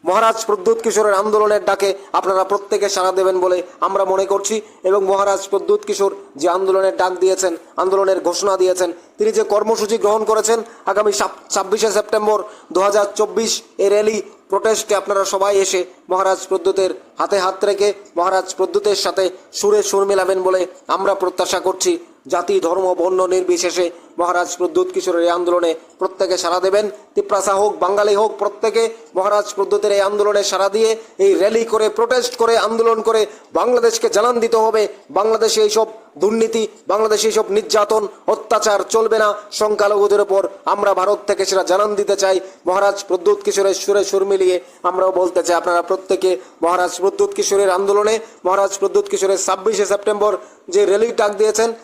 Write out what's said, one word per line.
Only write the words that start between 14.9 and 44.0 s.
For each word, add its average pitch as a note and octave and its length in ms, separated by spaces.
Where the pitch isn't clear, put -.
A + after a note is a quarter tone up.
আপনারা G3 300
সবাই G3 320
এসে F#3+ 280
মহারাজ F#3 380
প্রদ্যুতের F#3 420
হাতে F3+ 200
হাত F#3 260
রেখে G3+ 280
মহারাজ F#3 380
প্রদ্যুতের F#3+ 420
সাথে F#3 340
সুরে G#3 300
সুর G3 220
মেলাবেন F#3+ 380
বলে F#3 240
আমরা F#3 260
প্রত্যাশা F3+ 460
করছি। F3+ 380
জাতি, F3+ 340
ধর্ম, F3+ 340
বর্ণ F#3 320
নির্বিশেষে F3+ 640
মহারাজ F3 380
প্রদ্যুৎ F3+ 360
কিশোরের F3+ 300
এই E3+ 80
আন্দোলনে F3 440
প্রত্যেকে F#3 400
সাড়া F3 220
দেবেন। G3 300
তিপ্রাসা G3+ 400
হোক, G3 260
বাঙালি G3+ 340
হোক, G#3+ 240
প্রত্যেকে G#3+ 520
মহারাজ G3+ 400
প্রদ্যুতের G3 380
এই G3+ 80
আন্দোলনে G3+ 440
সাড়া G3 240
দিয়ে A3 280
এই G3 160
র্যালি A3 300
করে, A3 240
প্রোটেস্ট A#3 480
করে, A3+ 220
আন্দোলন A3 440
করে A3 240
বাংলাদেশকে A3+ 540
জানান A#3 320
দিতে A3+ 160
হবে, A3 320
বাংলাদেশে A3 520
এইসব G#3+ 240
দুর্নীতি, A3 500
বাংলাদেশে G#3+ 380
এইসব G#3+ 240
নির্যাতন, G#3+ 580
অত্যাচার G#3+ 600
চলবে A3 300
না G#3 160
সংখ্যালঘুদের G#3 680
ওপর। G3 280
আমরা G3 300
ভারত F#3+ 320
থেকে F#3+ 180
সেটা F#3+ 180
জানান G#3 320
দিতে G3+ 220
চাই। F#3+ 240
মহারাজ G3 380
প্রদ্যুৎ F#3+ 380
কিশোরের G3 320
সুরে G3+ 300